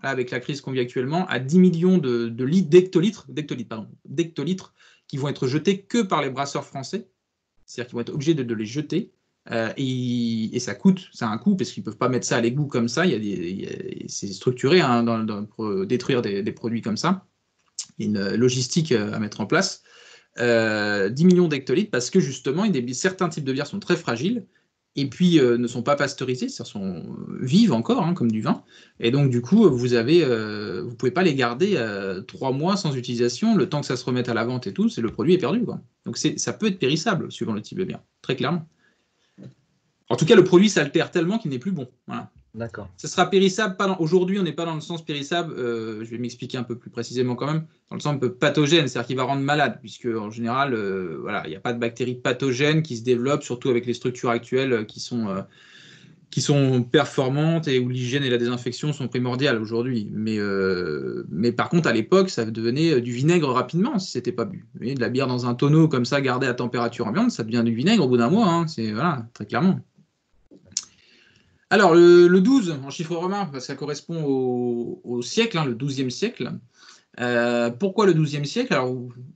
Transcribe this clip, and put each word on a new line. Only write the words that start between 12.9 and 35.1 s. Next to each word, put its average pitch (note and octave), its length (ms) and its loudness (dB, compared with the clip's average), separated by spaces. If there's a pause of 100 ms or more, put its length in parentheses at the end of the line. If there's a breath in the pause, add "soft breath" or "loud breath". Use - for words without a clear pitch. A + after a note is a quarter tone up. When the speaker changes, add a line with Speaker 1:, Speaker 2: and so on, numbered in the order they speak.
Speaker 1:
il F#3 60 4
y B2+ 60 0
a - 20 -4
des, F#2 320 -4
il F#2+ 120 -6
y - 40 -8
a, - 400 -10
c'est - 220 -10
structuré, B2+ 520 2
hein, B2 220 2
dans, A#2 220 0
dans, G#2 220 -6
pour G2+ 380 -4
détruire B2 380 0
des, G2+ 220 -4
des A2 80 -4
produits A2+ 300 -6
comme A2 160 -4
ça, - 280 -2 (720)
il A2+ 60 -6
y G#2 140 0
a G2 120 -2
une G2 60 -2
logistique, B2+ 560 2
euh, G#2+ 220 0
à G#2+ 40 -4
mettre G#2 220 -6
en G#2 60 -4
place. F#3 360 -2 (560 loud breath)
Euh, G#2+ 680 2
dix C3+ 160 0
millions F3+ 240 8
d'hectolitres, C#3+ 420 -2
parce B2 200 -2
que F#3+ 100 4
justement, C#3+ 440 -2
il F#3+ 120 0
y - 20 0
a B2 40 -2
des, B2 120 -6
certains F#3 340 -2
types D#3+ 140 -6
de C3 100 -4
bières C#3+ 140 -4
sont - 140 -8
très F3 160 0
fragiles, E3 480 -4 (520)
et C#3 120 -2
puis, E3+ 300 4
euh, A#2+ 200 6
ne A#2+ 100 -2
sont A#2+ 140 -6
pas C#3+ 120 2
pasteurisées, C#3 540 -4
c'est-à-dire - 240 -12
sont F#2+ 440 -8 (240)
vives F3+ 320 4
encore, F3+ 300 0
hein, E3+ 120 0
comme A#2+ 180 0
du A2 80 -2
vin. D#3 240 -2 (340 soft breath)
Et A#2 140 2
donc, C#3 180 4
du A#2+ 120 0
coup, G3 280 6
vous B2 240 2
avez, C#3+ 300 4
euh, G#2+ 580 -4
vous A#2+ 140 -10
pouvez B2 160 -2
pas - 100 0
les C#3+ 140 2
garder, C3 400 0
euh, G2 440 -4
trois - 300 -8
mois D#3 260 -2
sans D3+ 200 -4
utilisation, A#2+ 580 0
le C#3+ 140 4
temps D3 120 -2
que - 60 -6
ça C3 100 -2
se - 80 -12
remette B2 240 -2
à A#2 60 -2
la A2 100 0
vente B2 220 -4
et G2 60 -6
tout, G#3+ 160 0
c'est, - 120 -4
le A2+ 120 -2